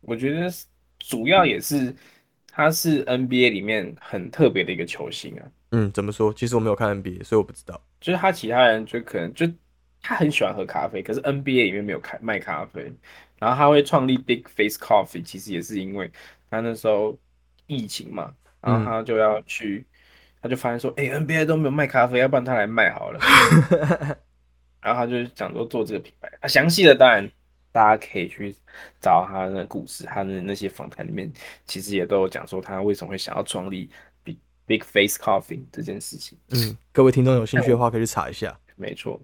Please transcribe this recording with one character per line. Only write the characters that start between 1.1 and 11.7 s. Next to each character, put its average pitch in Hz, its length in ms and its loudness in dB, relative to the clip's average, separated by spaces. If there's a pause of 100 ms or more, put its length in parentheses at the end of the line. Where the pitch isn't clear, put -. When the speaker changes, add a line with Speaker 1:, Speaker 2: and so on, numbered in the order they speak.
Speaker 1:
要 180 180 6
也 104 140 0
是 131 340 -2 (540)
他 151 220 0
是 160 380 0
N 127 200 0
B 127 180 4
A 123 40 8
里 101 120 -2
面 104 380 -4
很 95 300 -10
特 143 200 4
别 92 140 -2
的 90 80 -4
一 92 40 -4
个 90 100 -6
球 - 240 -10
星 - 280 -14
啊。 - 60 -18 (280)
Speaker 2:
嗯， 107 200 0
怎 101 120 -2
么 104 80 -6
说？ 107 220 2
其 - 120 -6
实 120 100 -2
我 117 40 4
没 110 100 0
有 101 60 2
看 110 140 0
N 98 120 -4
B 90 180 -10
A， 95 40 -14
所 - 120 -2
以 - 20 6
我 104 60 4
不 - 80 -8
知 - 140 -20
道。 - 160 -16 (180)
Speaker 1:
就 175 140 -4
是 180 60 -2
他 190 120 2
其 180 160 -6
他 123 200 6
人 110 180 2
就 120 160 -6
可 - 180 -8
能， 87 140 -6
就 170 140 0 (540)
他 - 140 -6
很 175 140 2
喜 147 140 0
欢 98 100 0
喝 101 100 -6
咖 82 240 -6
啡， 98 140 -6
可 107 120 -6
是 127 80 -2
N 139 220 -2
B 135 180 2
A - 20 6
里 95 80 2